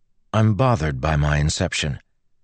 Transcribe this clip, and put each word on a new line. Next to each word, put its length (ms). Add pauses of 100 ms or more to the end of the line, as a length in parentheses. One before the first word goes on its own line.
(320)
I'm 220
bothered 460
by 160
my 220
inception. 640 (440)